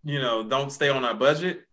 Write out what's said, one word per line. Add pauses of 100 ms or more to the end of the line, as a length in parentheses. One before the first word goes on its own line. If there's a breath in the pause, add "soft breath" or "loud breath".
you
know,
don't
stay
on
our
budget,